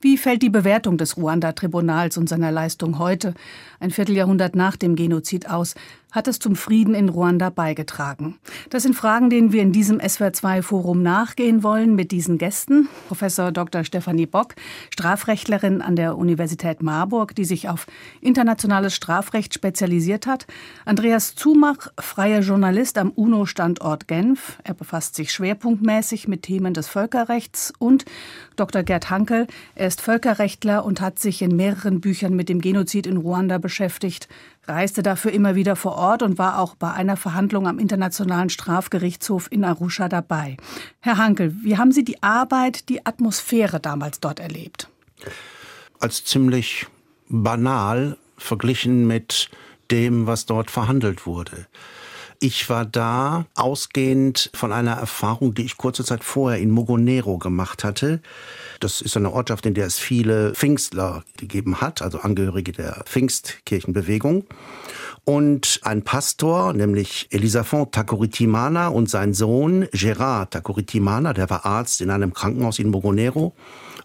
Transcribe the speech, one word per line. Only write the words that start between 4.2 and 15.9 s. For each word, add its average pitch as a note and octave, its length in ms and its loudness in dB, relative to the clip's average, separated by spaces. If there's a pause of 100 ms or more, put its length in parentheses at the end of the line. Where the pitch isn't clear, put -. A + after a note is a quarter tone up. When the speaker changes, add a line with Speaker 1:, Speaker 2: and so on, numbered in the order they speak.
Speaker 1:
nach F#3 180 2
dem F3 220 2
Genozid, E3+ 520 -2
aus? E3+ 240 -2 (360)
Hat A3+ 200 -2
es A3+ 100 -2
zum G3+ 160 0
Frieden A3 400 4
in G3+ 140 4
Ruanda F3 400 2
beigetragen? D3+ 880 -4 (300)
Das B3+ 140 -2
sind C4 120 4
Fragen, A#3 340 4
denen A3+ 220 6
wir G#3+ 100 4
in F#3+ 120 4
diesem G#3+ 260 4
S - 200 -2
W G#3 40 0
R F#3+ 100 2
zwei F#3 300 0
Forum F3+ 400 0
nachgehen A3 600 2
wollen A3 320 4
mit F3+ 160 0
diesen E3+ 260 0
Gästen. C4+ 500 2 (220)
Professor F3+ 420 -2
Doktor E3+ 320 -2
Stefanie E3+ 420 -2
Bock, G3+ 300 0 (340)
Strafrechtlerin G3 920 0
an E3+ 160 0